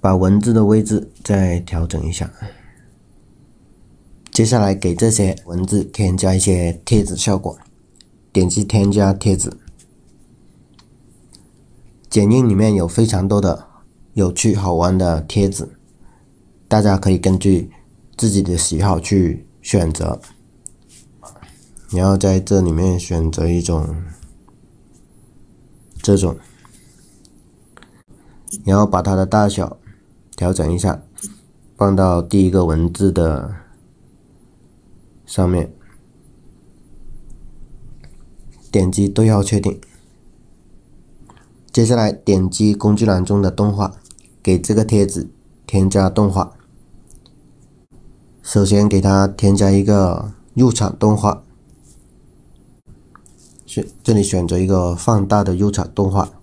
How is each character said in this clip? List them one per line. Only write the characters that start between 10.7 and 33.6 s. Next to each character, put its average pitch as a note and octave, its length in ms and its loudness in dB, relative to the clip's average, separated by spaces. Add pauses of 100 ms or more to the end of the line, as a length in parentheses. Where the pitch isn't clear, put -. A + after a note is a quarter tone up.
剪 G#2 200 2
映 B2 180 4
里 G#2 60 2
面 G#2+ 200 2
有 F2 120 0
非 A2+ 180 0
常 G2 220 -2
多 G2+ 140 0
的 F#2+ 260 -2 (460)
有 - 200 -2
趣 G#2 220 0
好 F#2+ 200 -2
玩 F2 220 0
的 F2 260 0
贴 G2 280 0
纸， - 260 -12 (920)
大 G#2+ 120 2
家 G2+ 160 2
可 F#2+ 140 0
以 F2+ 80 2
根 F#2 180 0
据 F#2 360 0 (440)
自 A2 140 0
己 G2 100 2
的 F2+ 160 -2
喜 E2 240 -4
好 F#2+ 200 0
去 F2+ 480 0 (120)
选 E2 320 0
择。 D#2+ 280 -6 (1700)
然 F2+ 160 -2
后 G2 100 2
在 F#2+ 240 0
这 F#2+ 200 0
里 F2 120 0
面 F2+ 260 0
选 E2+ 320 -4
择 E2 180 -4
一 E2+ 140 0
种， D#2+ 420 -4 (2000)
这 G2+ 140 2
种， F2+ 200 0 (2250)
然 G2 120 2
后 G#2 100 4
把 G2 140 0
它 F#2+ 140 -2
的 F#2+ 100 2
大 G#2 240 2
小 G2+ 300 -6 (580)
调 F2+ 160 -2
整 E2 200 -2
一 F#2 60 -2
下， F#2+ 240 -2 (760)
放 G2 180 2
到 F#2 260 2
第 F#2+ 240 2
一 F#2 60 2
个 F2+ 140 2
文 E2 280 0
字 F#2+ 200 0
的 D#2+ 420 -2 (1700)